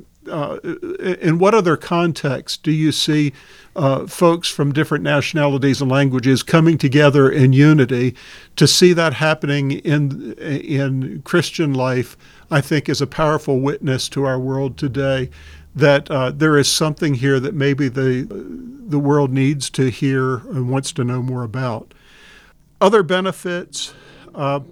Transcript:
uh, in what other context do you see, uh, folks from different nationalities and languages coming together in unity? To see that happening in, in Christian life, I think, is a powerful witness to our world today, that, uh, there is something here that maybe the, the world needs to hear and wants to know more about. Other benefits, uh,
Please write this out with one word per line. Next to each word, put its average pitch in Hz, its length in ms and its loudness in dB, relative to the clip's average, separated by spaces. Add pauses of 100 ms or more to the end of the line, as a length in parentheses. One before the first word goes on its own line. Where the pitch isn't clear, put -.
(300)
uh, 147 260 -6 (640)
in 165 180 2
what 202 160 4
other 175 220 4
context 151 840 -4
do 156 80 -2
you 156 220 2
see, 151 400 0 (420)
uh, 135 320 0
folks 170 400 0
from 143 260 -2
different 147 300 -2
nationalities 139 800 0
and 131 100 0
languages 131 520 2
coming 165 360 4
together 139 520 4
in 131 240 4
unity? 131 600 4 (420)
To 143 120 6
see 180 240 6
that 165 220 2
happening 143 580 -2
in, 151 600 -2
in 139 880 -4
Christian 160 500 -2
life, 127 440 -2 (340)
I 147 100 2
think, 151 280 -2
is 143 120 -2
a 139 60 -2
powerful 147 520 -2
witness 135 520 -4
to 139 140 -4
our 131 140 -2
world 135 380 -4
today, 135 540 -4 (440)
that, 143 360 2
uh, 135 200 -2
there 147 280 2
is 135 120 2
something 151 440 -2
here 135 260 0
that 143 140 -6
maybe 139 340 0
the, 131 420 -2
the 120 680 -8
world 143 340 2
needs 135 380 0
to 131 200 0
hear 131 460 -2
and 139 340 -6
wants 135 220 -4
to 131 120 -4
know 123 180 -4
more 127 200 -6
about. 120 520 -8 (840)
Other 208 220 4
benefits, 180 920 -6 (400)
uh, 139 260 -4 (120)